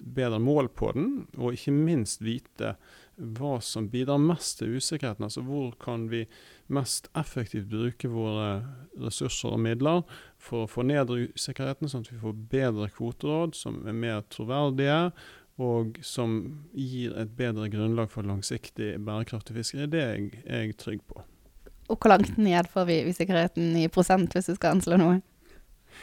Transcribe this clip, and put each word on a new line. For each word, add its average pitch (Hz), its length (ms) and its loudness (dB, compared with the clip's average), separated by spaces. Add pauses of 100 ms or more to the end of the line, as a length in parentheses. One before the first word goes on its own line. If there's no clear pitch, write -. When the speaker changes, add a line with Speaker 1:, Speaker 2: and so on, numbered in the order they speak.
Speaker 1:
bedre 123 360 0
mål 135 320 2
på 107 240 -2
den, 180 140 0 (280)
og 120 200 -2
ikke - 180 -2
minst 151 480 2
vite 110 520 -4 (420)
hva 123 480 -4
som 110 260 -4
bidrar 131 300 2
mest - 400 2
til 117 160 -2
usikkerheten. 127 480 -4
Altså, 107 180 -6
hvor 131 380 -4
kan 117 300 -4
vi 113 120 -2 (480)
mest - 460 -2
effektivt 113 540 -6
bruke 120 400 -2
våre 107 500 -2 (400)
ressurser 123 540 -4
og 113 100 2
midler 143 380 2 (360)
for 113 240 -6
å 110 80 -6
få 123 160 -2
ned 135 240 2
usikkerheten, 135 800 -4
sånn 123 160 -6
at - 80 -18
vi 113 80 -14
får 110 160 -6 (160)
bedre 110 400 2
kvoteråd 151 640 -4
som - 320 -8
er 110 80 -4
mer 113 260 -2 (100)
troverdige, 139 800 2 (460)
og 117 480 0
som 113 300 -2 (420)
gir 127 400 -4
et 110 200 -4
bedre 113 360 -2
grunnlag 113 400 0
for 101 140 -6
langsiktig 104 720 -4
bærekraftig 110 560 -6
fiskeri. 139 320 -4
Det 160 140 0
er 113 100 -2
jeg, 104 320 -6
er 117 220 -2
jeg 107 100 -6
trygg 104 320 -8
på. - 140 -16 (640)
Speaker 2:
Og 226 100 0
hvor 220 160 10
langt - 240 6
ned 175 320 6
får 185 160 2
vi 170 220 4
usikkerheten 170 760 2
i 160 80 4
prosent, 185 460 4
hvis 180 160 0
du - 20 -2
skal 175 240 4
anslå 180 240 6
noe? 175 160 8 (840)